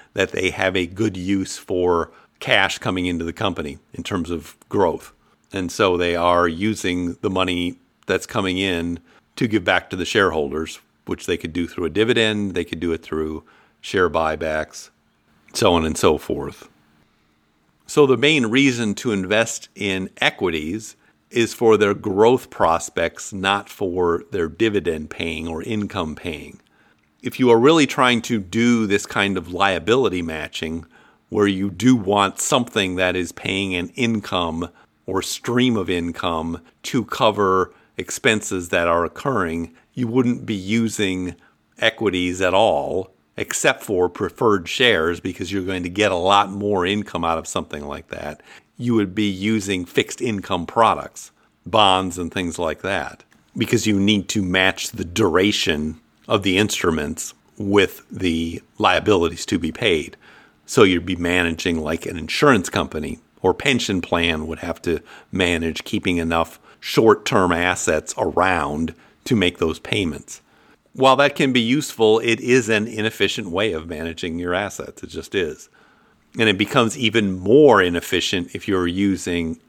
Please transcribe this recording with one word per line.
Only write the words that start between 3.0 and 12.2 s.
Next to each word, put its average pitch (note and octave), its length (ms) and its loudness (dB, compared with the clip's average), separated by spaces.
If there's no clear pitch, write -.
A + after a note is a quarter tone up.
into E2+ 180 -4
the E2+ 80 -8
company E2 460 -6
in - 80 -12
terms F2 260 -6
of E2 260 -10
growth. F#2 420 0
And F#2 200 -6
so F#2 260 2
they F2 180 0
are F2 320 4
using F2+ 760 -2
the G2+ 100 -2
money F2+ 480 -2
that's F#2 220 -2
coming F#2+ 320 -2
in E2+ 400 -2
to B2+ 100 0
give G#2+ 160 0
back F2+ 260 0
to F#2+ 60 -8
the F2 100 -4
shareholders, D#2+ 760 0
which F#2 180 -8
they F2 120 -2
could D#2+ 160 -8
do F2 120 -2
through F2 200 -6
a D#2+ 40 0
dividend, G#2+ 640 0